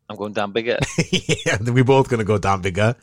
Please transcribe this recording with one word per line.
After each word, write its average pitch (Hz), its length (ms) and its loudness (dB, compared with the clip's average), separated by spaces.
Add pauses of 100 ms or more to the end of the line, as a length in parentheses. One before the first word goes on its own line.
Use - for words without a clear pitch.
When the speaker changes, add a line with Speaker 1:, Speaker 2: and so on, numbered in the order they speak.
Speaker 1:
I'm 107 80 -12
going 104 180 -8
Dan 104 180 -4
Biggar. 113 260 -2 (200)
Speaker 2:
<laughs> - 480 -2
Yeah, 147 140 0
we're 120 240 2
both 135 240 4
gonna 113 160 0
go 104 140 2
Dan 95 240 0
Biggar, 101 400 0